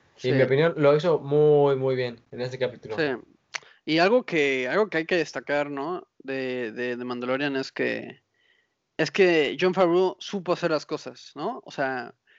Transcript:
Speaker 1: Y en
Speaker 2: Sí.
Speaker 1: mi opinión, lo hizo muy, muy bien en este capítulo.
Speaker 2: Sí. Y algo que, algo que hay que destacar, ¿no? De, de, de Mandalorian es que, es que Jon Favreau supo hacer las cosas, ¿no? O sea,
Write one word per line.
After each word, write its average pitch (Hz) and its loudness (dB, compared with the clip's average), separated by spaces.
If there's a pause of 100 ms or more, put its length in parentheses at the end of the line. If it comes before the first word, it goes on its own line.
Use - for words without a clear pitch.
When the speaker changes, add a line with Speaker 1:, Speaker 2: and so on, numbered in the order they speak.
(220)
Speaker 1:
Y 127 -2
en 135 2
Speaker 2:
Sí. 135 2
Speaker 1:
mi 131 4
opinión, 143 4
lo 147 6
hizo 156 2
muy, 143 4
muy 131 0
bien 123 -4 (120)
en 120 -10
este 127 -6
capítulo. 120 -6
Speaker 2:
Sí. 151 0 (760)
Y 156 2
algo 214 4
que, 139 0
algo 185 0
que 160 -2
hay 160 0
que 180 -2
destacar, 143 -4
¿no? 147 -8 (120)
De, 127 -6
de, 123 -6
de 123 -8
Mandalorian 127 -4
es 135 -6
que, 117 -6 (720)
es 151 0
que 160 2
Jon 185 2
Favreau 180 2
supo 180 -6
hacer 165 -2
las 147 -2
cosas, - -12
¿no? 208 -8
O - -18
sea, 131 -6 (240)